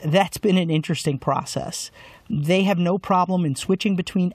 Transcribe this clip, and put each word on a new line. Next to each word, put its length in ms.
that's 340
been 200
an 120
interesting 480
process. 720
They 360
have 140
no 200
problem 480
in 80
switching 400
between 400